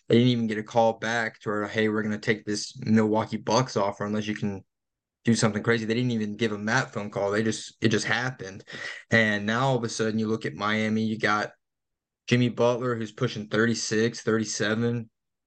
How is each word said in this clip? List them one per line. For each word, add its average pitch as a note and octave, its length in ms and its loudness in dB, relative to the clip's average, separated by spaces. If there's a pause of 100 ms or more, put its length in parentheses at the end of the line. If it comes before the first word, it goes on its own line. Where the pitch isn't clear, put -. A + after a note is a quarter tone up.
they A#2 100 6
didn't B2 140 6
even A#2 160 2
get G#2+ 120 -2
a G#2+ 40 -4
call A2+ 320 2
back A2+ 460 -4
to - 80 -10
where, G#2 180 -2
"Hey, G#2+ 220 2
we're G#2+ 140 0
gonna G#2 160 -2
take A2 260 0
this - 400 -6
Milwaukee G#2+ 540 2
Bucks A#2+ 380 0
offer G2+ 300 -2
unless G#2+ 220 -4
you G#2 80 -4
can G2+ 280 -6 (600)
do A#2 120 4
something G#2 260 0
crazy." A#2 220 0
They A2 100 -2
didn't B2 160 0
even G#2+ 260 -4
give A2 160 0
him G#2 140 -6
that A#2+ 260 0
phone G#2 180 -8
call. G2+ 200 -2
They G#2+ 140 0
just, - 360 -6
it A#2 80 2
just G#2 180 0
happened. G#2+ 580 -4 (460)
And G#2+ 360 4
now A#2+ 220 2
all C3 80 2
of A2+ 80 -2
a A2+ 40 -2
sudden A2 300 -2
you A2 80 0
look A2 200 -2
at - 80 -8
Miami, G#2+ 480 0
you A2 160 -2
got G#2 340 0 (760)
Jimmy B2 220 4
Butler, A#2+ 480 0
who's A2 160 -6
pushing A2+ 340 -4
thirty-six, A2+ 760 0
thirty-seven. A2+ 840 -2 (380)